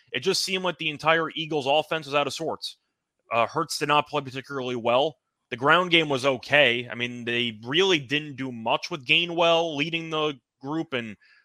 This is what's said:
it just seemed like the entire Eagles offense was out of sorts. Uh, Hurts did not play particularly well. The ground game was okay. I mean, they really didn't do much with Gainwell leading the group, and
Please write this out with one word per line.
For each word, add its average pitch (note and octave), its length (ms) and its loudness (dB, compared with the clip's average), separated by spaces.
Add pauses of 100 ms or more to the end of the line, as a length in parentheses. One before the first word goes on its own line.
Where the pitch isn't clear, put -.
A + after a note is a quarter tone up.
(120)
it - 100 -4
just F#3 220 0
seemed F#3+ 200 -4
like F3 140 -2
the D#3+ 120 -4
entire D#3+ 460 2
Eagles D3+ 320 -4
offense D3+ 380 0
was C#3 100 -4
out D3 120 2
of C3 60 -6
sorts. - 440 -8 (540)
Uh, A2+ 160 2
Hurts D#3+ 320 -4
did D3+ 80 -4
not D3 200 4
play D3 140 -4
particularly C3 540 -8
well. B2 420 0 (320)
The B2 80 -6
ground E3 340 4
game E3 180 4
was C3 160 0
okay. B2+ 640 4
I A2+ 60 -10
mean, A#2+ 300 -6
they A#2+ 380 -2
really E3 360 2
didn't C#3+ 360 -6
do C3 160 -8
much A#2 380 -2
with D3 160 -10
Gainwell E3+ 720 2
leading D#3+ 340 -4
the D3+ 300 -4 (220)
group, D#3 320 -6
and A2+ 220 -6 (300)